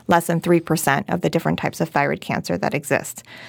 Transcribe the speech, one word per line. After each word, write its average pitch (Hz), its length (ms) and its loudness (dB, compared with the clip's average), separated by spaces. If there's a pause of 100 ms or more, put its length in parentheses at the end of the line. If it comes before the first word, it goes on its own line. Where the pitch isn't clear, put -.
less 170 200 4
than 165 140 0
three 175 180 4
percent 151 500 0
of 175 120 0
the 165 80 2
different 156 280 0
types - 220 -4
of 165 80 0
thyroid 143 320 0
cancer - 380 -4
that - 160 -2
exist. - 500 -4 (260)